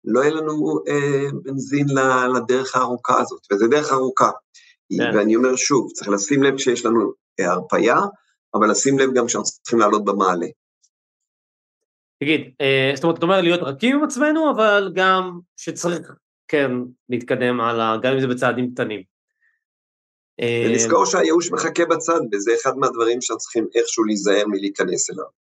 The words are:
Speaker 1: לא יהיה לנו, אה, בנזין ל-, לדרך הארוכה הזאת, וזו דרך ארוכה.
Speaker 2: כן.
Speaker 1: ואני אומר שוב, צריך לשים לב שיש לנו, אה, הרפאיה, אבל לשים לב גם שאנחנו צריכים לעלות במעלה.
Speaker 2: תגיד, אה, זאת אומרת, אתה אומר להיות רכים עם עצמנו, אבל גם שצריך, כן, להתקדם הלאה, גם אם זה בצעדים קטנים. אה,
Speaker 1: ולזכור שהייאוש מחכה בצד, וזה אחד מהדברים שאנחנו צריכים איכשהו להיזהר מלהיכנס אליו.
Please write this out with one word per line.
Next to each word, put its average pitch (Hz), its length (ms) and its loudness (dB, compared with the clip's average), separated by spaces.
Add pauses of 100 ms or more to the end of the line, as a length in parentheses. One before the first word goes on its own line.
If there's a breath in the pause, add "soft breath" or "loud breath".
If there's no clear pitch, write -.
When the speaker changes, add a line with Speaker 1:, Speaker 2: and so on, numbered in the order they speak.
Speaker 1:
לא 113 160 2
יהיה 151 140 2
לנו, 156 540 -2
אה, 143 380 0 (160)
בנזין 135 460 -2
ל-, 127 480 2
לדרך 127 400 -2
הארוכה 123 440 0
הזאת, - 200 -6 (120)
וזו 107 160 2
דרך 147 240 2
ארוכה. 131 380 2 (680 soft breath)
Speaker 2:
כן. 113 200 0
Speaker 1:
ואני 107 180 4
אומר 127 200 2
שוב, 123 380 0
צריך - 140 -10
לשים 135 340 0
לב 139 160 2
שיש 120 280 -2
לנו, 110 260 2 (280)
אה, 90 120 0
הרפאיה, 95 440 2 (580 soft breath)
אבל 107 160 4
לשים 135 280 2
לב 131 160 2
גם 117 140 2
שאנחנו 107 220 -4
צריכים - 280 -4
לעלות 104 260 2
במעלה. 95 420 0 (1800)
Speaker 2:
תגיד, 151 380 -2
אה, 135 340 2
זאת 135 100 -6
אומרת, 165 140 2
אתה 170 80 0
אומר 190 140 4
להיות 175 200 2
רכים 170 360 -2
עם 302 80 0
עצמנו, 302 460 0
אבל 208 440 2
גם 185 440 0 (180)
שצריך, - 580 -8 (340)
כן, 143 220 2 (380)
להתקדם 123 520 -2
הלאה, 113 420 0
גם 127 100 2
אם 135 80 0
זה 131 60 0
בצעדים 123 480 -2
קטנים. 107 280 -6 (1400)
אה, 120 260 0
Speaker 1:
ולזכור 113 400 2
שהייאוש 165 440 2
מחכה 160 340 -2
בצד, 165 360 0 (120)
וזה 101 200 -2 (100)
אחד 131 140 -2
מהדברים 120 440 0
שאנחנו 113 180 -6
צריכים - 360 -4
איכשהו 117 300 0
להיזהר 104 420 0
מלהיכנס 98 640 -4
אליו. - 140 -12 (180)